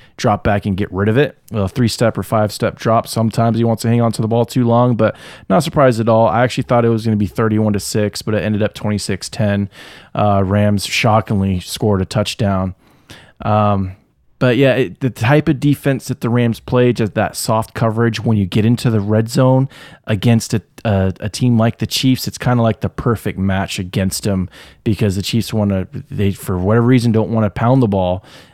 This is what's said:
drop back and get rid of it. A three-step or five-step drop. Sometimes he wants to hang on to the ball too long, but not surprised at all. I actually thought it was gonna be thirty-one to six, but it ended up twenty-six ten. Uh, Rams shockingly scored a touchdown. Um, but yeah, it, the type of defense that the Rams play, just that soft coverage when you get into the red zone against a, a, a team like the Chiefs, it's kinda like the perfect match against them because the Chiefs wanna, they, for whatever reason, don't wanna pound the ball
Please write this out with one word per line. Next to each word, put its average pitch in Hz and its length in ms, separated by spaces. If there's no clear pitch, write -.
drop 104 260
back 104 220
and 101 100
get 95 160
rid 98 160
of 110 120
it. - 180
A 101 160
three-step 117 480
or 107 60
five-step 107 560
drop. 113 280
Sometimes 113 520
he 117 60
wants 113 180
to 117 60
hang 120 120
on 117 120
to - 100
the 110 60
ball 117 180
too 127 200
long, 120 300
but 107 200
not 180 120
surprised 131 380
at 113 80
all. 113 200
I 110 160
actually 127 200
thought 120 220
it - 20
was 113 160
gonna 110 120
be 101 100
thirty-one 107 480
to 98 60
six, - 420
but 110 120
it 98 80
ended 104 200
up 104 100
twenty-six 104 560
ten. 101 400
Uh, 101 280
Rams 104 440
shockingly 101 720
scored 104 400
a 92 60
touchdown. 98 680
Um, 101 540
but 123 180
yeah, 131 200
it, 101 240
the 131 100
type 147 380
of 135 120
defense 139 480
that 127 140
the 117 80
Rams 120 300
play, 123 340
just 107 200
that 98 220
soft - 380
coverage 113 460
when 110 180
you 98 80
get 104 180
into 120 240
the 113 120
red 107 280
zone 131 400
against 113 480
a, 104 80
a, 95 360
a 104 80
team 120 300
like 113 200
the 107 80
Chiefs, - 400
it's - 120
kinda 123 240
like 110 180
the 95 80
perfect 107 500
match 95 400
against 95 460
them 92 240
because 101 340
the 101 60
Chiefs - 300
wanna, 101 400
they, 101 400
for 92 260
whatever 110 280
reason, 120 260
don't 107 180
wanna 107 200
pound 127 320
the 113 40
ball 95 380